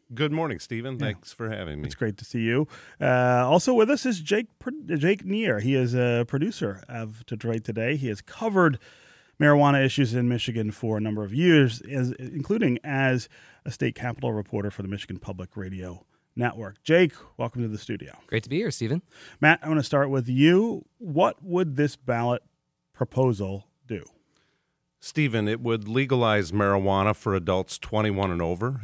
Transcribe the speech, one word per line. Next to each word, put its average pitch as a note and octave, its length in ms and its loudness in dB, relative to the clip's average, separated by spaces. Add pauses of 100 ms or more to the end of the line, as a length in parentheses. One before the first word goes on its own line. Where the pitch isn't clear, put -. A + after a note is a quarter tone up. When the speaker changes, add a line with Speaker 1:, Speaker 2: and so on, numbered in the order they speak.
(140)
Speaker 1:
Good C#3+ 180 -2
morning, D#3 280 -4
Stephen. B2 340 -8
Speaker 2:
Yeah. A2+ 140 -4
Speaker 1:
Thanks F#2+ 260 -10
for A2+ 160 -8
having E2+ 320 -8
me. D2 60 -6
Speaker 2:
It's C#2+ 80 -12
great G#2+ 240 -4
to - 60 -18
see A#2 160 -6
you. A#2+ 280 0 (320)
Uh, B2 440 4
also F3+ 280 4
with A3 160 4
us C#4 160 0
is G#3 160 -2
Jake G#3 260 -2 (120)
Pr-, C4 360 -8
Jake F3+ 300 0
Neer. F#3+ 340 -2
He B2+ 160 0
is B2 180 2
a A#2+ 320 2
producer C3 640 -4
of A2+ 380 -12
Detroit A2+ 400 -6
Today. A#2 320 -2
He C3+ 100 -4
has G#2 140 -6
covered F#3 580 2 (640)
marijuana C#3+ 420 6
issues B2+ 300 2
in B2 160 0
Michigan A2+ 420 -2
for A2 240 -4
a G#2+ 60 -2
number G#2+ 220 -2
of G2 100 -8
years, D3 480 6
as, B2+ 300 -4
including C#3 720 -2
as C3+ 440 0 (380)
a B2+ 60 -6
state B2 240 -2
capitol B2 360 -6
reporter G#2 400 -4
for - 120 -10
the G2 40 -8
Michigan G2 300 -8
Public F#2 400 -12
Radio F#2 480 -12 (300)
Network. A2+ 480 -6
Jake, E3 300 4 (240)
welcome A#2+ 260 -4
to A2+ 40 -2
the G#2+ 120 -6
studio. - 360 -10 (120)
Speaker 3:
Great A2+ 160 0
to A2+ 60 -16
be C#3+ 80 -2
here, G#3 120 -2
Stephen. C3+ 320 -4 (400)
Speaker 2:
Matt, D#3 220 8
I C#3+ 40 -8
want D#3 120 0
to C3 40 0
start C#3 280 0
with B2+ 180 -2
you. E3+ 560 4 (140)
What F#3 440 0
would F3 340 -2
this D3 180 0
ballot A#2+ 480 -2 (500)
proposal G2+ 720 -2 (220)
do? G#2+ 160 -8 (960)
Speaker 1:
Stephen, A#2 500 0
it A#2 100 -2
would A2+ 280 -2
legalize A2+ 640 2
marijuana G2 600 2
for G2+ 220 -2
adults F#2 420 -2
twenty-one G2+ 540 -2
and E2+ 100 -2
over. G2 420 -4